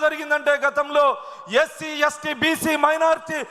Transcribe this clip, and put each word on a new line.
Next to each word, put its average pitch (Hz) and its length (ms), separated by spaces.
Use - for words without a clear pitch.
జరిగిందంటే 294 500
గతంలో 285 400
ఎస్సీ, 311 280
ఎస్టీ, 302 240
బీసీ, 320 320
మైనారిటీ 320 540